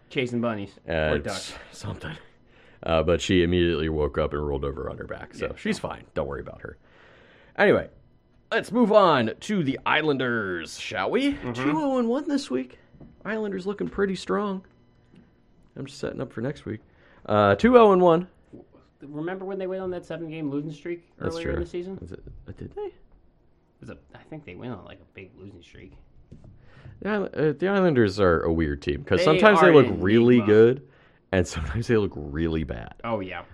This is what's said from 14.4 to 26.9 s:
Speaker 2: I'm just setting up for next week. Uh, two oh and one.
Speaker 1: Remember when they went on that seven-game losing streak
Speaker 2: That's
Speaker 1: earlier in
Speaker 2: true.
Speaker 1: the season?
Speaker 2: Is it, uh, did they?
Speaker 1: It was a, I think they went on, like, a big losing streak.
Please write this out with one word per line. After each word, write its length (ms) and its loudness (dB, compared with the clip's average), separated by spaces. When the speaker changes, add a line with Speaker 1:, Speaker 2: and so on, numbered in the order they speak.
Speaker 2:
I'm 80 -12
just 140 -18
setting 200 -8
up 140 -10
for 80 -10
next 240 -8
week. 160 -10
Uh, 300 4
two 220 6
oh 160 8
and 80 4
one. 260 4
Speaker 1:
Remember 440 -10
when 140 -8
they 80 -6
went 140 -8
on 100 -8
that 140 -10
seven-game 440 -10
losing 240 -6
streak 360 -12
Speaker 2:
That's 160 -8
Speaker 1:
earlier 160 -6
in 40 -4
Speaker 2:
true. 80 -6
Speaker 1:
the 60 -10
season? 320 -10
Speaker 2:
Is 100 -16
it, 100 -16
uh, 80 -16
did 180 -16
they? 120 -10
Speaker 1:
It 920 -20
was 120 -20
a, 60 -18
I 160 -20
think 140 -16
they 120 -18
went 180 -12
on, 100 -14
like, 160 -20
a 140 -20
big 260 -20
losing 220 -20
streak. 320 -20